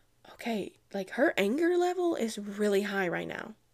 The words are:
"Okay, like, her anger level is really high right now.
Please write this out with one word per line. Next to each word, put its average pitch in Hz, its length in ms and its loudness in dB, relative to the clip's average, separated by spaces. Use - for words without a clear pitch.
"Okay, - 400 -4
like, 196 180 -6
her 277 260 4
anger 311 400 2
level 359 380 2
is 226 220 -4
really 208 460 0
high 196 240 0
right 170 200 -4
now. - 280 -10